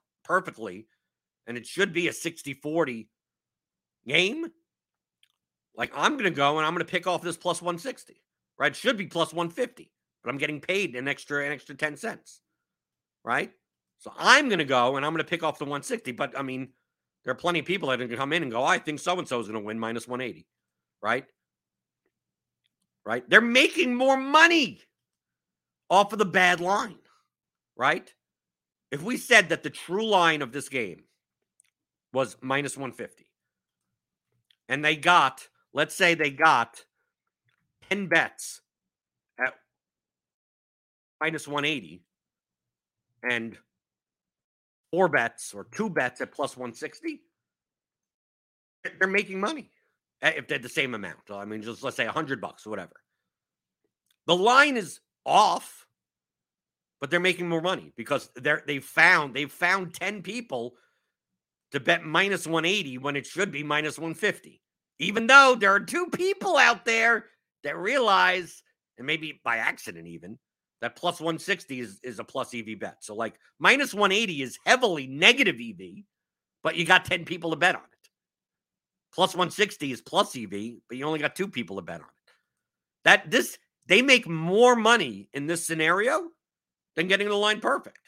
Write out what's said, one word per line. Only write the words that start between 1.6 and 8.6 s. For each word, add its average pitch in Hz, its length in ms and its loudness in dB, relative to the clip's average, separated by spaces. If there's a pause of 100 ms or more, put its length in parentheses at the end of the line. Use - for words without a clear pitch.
should 190 260 -2
be 165 160 0
a 131 60 -2
sixty 165 400 -10
forty 143 560 -4 (960)
game, 190 400 0 (1300)
like, 123 200 -4
I'm 190 200 2
gonna 214 140 -2
go 143 300 2
and 156 80 2
I'm 165 60 0
gonna 170 120 -2
pick 175 220 -6
off 175 160 0
this 170 140 -6
plus 175 260 -4
one 175 160 -4
sixty, - 420 -14 (380)
right? 143 120 0